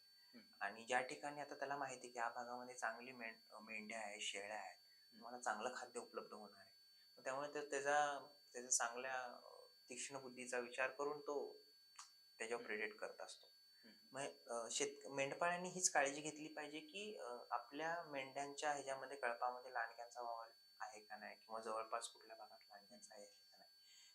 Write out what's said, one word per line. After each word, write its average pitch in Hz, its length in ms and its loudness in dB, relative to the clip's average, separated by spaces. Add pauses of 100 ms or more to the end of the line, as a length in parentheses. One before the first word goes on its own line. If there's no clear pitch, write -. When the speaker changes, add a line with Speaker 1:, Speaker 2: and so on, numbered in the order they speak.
(340)
Speaker 1:
हम्म. - 300 -8
Speaker 2:
आणि 107 200 -2
ज्या 127 160 8
ठिकाणी 147 400 -2
आता 143 140 -4
त्याला 139 220 0
माहिती 131 300 -2
आहे 123 60 -10
की 120 60 -10
या 117 100 4
भागामध्ये 123 460 -4
चांगली 120 380 -2
मेंढ-, 113 420 -8
अ, 110 40 -10
मेंढ्या 110 400 -4
आहेत, 104 240 -4
शेळ्या 104 340 -2
आहेत, 95 200 -6
Speaker 1:
हम्म. - 360 -20
Speaker 2:
तुम्हाला 113 260 -10
चांगलं 117 380 2
खाद्य 120 240 -6
उपलब्ध 110 320 -6
होणार 104 280 -12
आहे, - 100 -20 (460)
मग - 80 -10
त्यामुळे 139 240 0
तो 147 220 -2
त्याचा, 143 560 6 (260)
त्याचा 123 160 -4
चांगल्या, 127 460 4
अ, 123 460 -6 (300)
तीक्ष्ण 139 280 -4
बुद्धीचा 123 400 -2
विचार 123 320 2
करून 143 300 0
तो 139 400 0 (800)
त्याच्यावर 117 240 2
Speaker 1:
हम्म. - 40 -8
Speaker 2:
प्रिडेट 107 300 0
करत - 240 -4
असतो. - 260 -10 (380)
Speaker 1:
हम्म. 113 340 -12
Speaker 2:
मग, - 300 -4
अ, 117 220 0
शेत-, - 380 2
मेंढपाळांनी 170 600 2
हीच 180 220 6
काळजी 143 300 6
घेतली 151 280 -2
पाहिजे 151 320 -4
की, 196 360 -6
अ, 123 200 -4 (140)
आपल्या 160 520 0
मेंढ्यांच्या 143 680 0
ह्याच्यामध्ये 135 440 0
कळपामध्ये 123 560 2
लांडग्यांचा 120 500 -2
वावर 117 240 -2 (340)
आहे 107 200 -6
का 107 160 -10
नाही 104 200 -8
किंवा 110 240 -6
जवळपास 113 480 0
कुठल्या 110 280 -14
भागात 107 220 -14 (120)
लांडग्यांचा 104 440 -16
Speaker 1:
हम्म. 104 120 -12
Speaker 2:
आहे - 60 -18 (200)
का - 60 -20
नाही. - 120 -20 (440)